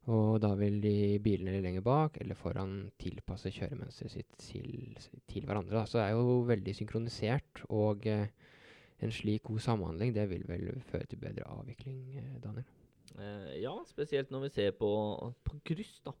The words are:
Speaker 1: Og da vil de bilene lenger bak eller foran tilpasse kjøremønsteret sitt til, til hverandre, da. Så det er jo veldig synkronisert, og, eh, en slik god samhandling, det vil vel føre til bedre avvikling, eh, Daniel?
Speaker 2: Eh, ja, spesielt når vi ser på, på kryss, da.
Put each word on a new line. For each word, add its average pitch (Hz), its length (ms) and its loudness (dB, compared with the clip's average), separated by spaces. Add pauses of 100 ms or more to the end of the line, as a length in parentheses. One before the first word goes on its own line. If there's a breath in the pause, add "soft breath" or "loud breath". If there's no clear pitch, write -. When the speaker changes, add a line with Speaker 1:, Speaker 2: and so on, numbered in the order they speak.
Speaker 1:
Og 110 320 6
da 104 160 6
vil 104 240 4
de 104 400 4
bilene 95 400 2
lenger 92 240 0
bak 151 380 4
eller - 160 -4
foran 95 400 -2 (180)
tilpasse - 560 -6
kjøremønsteret - 600 -6
sitt - 260 -12
til, - 540 -10 (340)
til - 160 -6
hverandre, 98 320 -2
da. 113 80 2
Så 117 140 0
det 107 80 4
er 107 100 2
jo 123 220 6 (100)
veldig 101 300 2
synkronisert, 113 880 -2
og, 104 400 2
eh, 104 220 2 (720 loud breath)
en 113 80 0
slik 107 380 0
god 110 160 0
samhandling, 104 500 0
det 104 140 2
vil - 180 -4
vel 90 400 -4
føre - 220 -4
til - 100 -10
bedre - 320 -8
avvikling, 131 480 -10 (220)
eh, 127 180 -10
Daniel? 110 240 -8 (540)
Speaker 2:
Eh, 101 480 -8
ja, 165 180 -6
spesielt 143 480 -2
når 135 140 -4
vi 143 100 -8
ser 101 240 4
på, 104 100 4 (540)
på 147 160 -4 (140)
kryss, - 240 -8 (100)
da. 147 120 -12